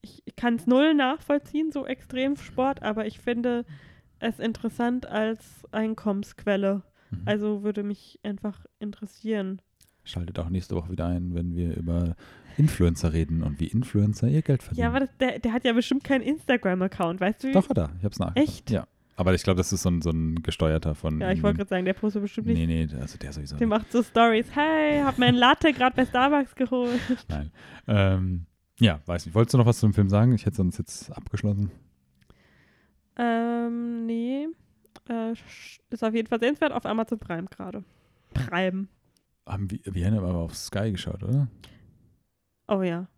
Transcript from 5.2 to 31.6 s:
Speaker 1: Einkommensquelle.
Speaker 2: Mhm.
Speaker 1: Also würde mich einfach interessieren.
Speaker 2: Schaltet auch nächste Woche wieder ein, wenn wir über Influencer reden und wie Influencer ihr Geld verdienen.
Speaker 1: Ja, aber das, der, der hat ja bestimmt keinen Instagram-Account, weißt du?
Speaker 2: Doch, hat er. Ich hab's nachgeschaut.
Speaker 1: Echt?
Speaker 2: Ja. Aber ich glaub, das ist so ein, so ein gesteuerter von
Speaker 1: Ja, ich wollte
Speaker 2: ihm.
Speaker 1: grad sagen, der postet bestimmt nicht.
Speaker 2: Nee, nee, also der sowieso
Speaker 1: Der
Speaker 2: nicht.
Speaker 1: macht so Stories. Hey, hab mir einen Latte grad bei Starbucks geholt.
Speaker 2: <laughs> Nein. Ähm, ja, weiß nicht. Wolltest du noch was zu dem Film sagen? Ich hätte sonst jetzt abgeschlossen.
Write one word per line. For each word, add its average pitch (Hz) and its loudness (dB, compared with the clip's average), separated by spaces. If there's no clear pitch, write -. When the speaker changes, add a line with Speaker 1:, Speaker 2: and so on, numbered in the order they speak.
Speaker 1:
Einkommensquelle. 202 -2
Speaker 2:
Mhm. 85 -8
Speaker 1:
Also 208 -2
würde 208 -2
mich - -10
einfach 208 -8
interessieren. 208 -6
Speaker 2:
Schaltet 87 -6
auch 82 -4
nächste 92 -2
Woche 87 -4
wieder 85 -4
ein, 87 -2
wenn 85 -2
wir 85 -2
über 85 0
Influencer 87 4
reden 80 0
und 73 -2
wie 82 -2
Influencer 107 2
ihr 151 4
Geld 135 2
verdienen. - -4
Speaker 1:
Ja, 233 2
aber 254 2
das, 262 -2
der, 254 0
der 226 0
hat 247 -2
ja 233 4
bestimmt 254 2
keinen 269 2
Instagram-Account, 190 0
weißt 196 0
du? 269 -2
Speaker 2:
Doch, 285 4
hat - 2
er. 78 0
Ich 95 -4
hab's - -4
nachgeschaut. 87 2
Speaker 1:
Echt? - -10
Speaker 2:
Ja. 92 -2
Aber 92 4
ich 90 2
glaub, 95 2
das 92 0
ist - -2
so 92 2
ein, 85 2
so 82 0
ein 80 -2
gesteuerter 80 0
von 78 -4
Speaker 1:
Ja, 185 0
ich 196 0
wollte 208 4
Speaker 2:
ihm. - -4
Speaker 1:
grad 196 -4
sagen, 185 -2
der 190 0
postet 208 -2
bestimmt 214 -6
nicht. 233 2
Speaker 2:
Nee, - 2
nee, 80 0
also 76 -10
der 71 -10
sowieso 73 -10
Speaker 1:
Der 233 2
Speaker 2:
nicht. 214 2
Speaker 1:
macht 214 -8
so 233 2
Stories. 233 4
Hey, 302 2
hab 277 0
mir 247 4
einen 247 6
Latte 277 6
grad 254 2
bei 254 4
Starbucks 269 2
geholt. 247 0
Speaker 2:
<laughs> - -4
Nein. 76 -6
Ähm, 92 2
ja, 90 4
weiß 87 -4
nicht. 85 -12
Wolltest 113 4
du 139 6
noch 117 6
was 117 4
zu 110 4
dem 101 4
Film 101 4
sagen? 110 6
Ich - -2
hätte 101 -2
sonst 90 0
jetzt - -10
abgeschlossen. 104 -4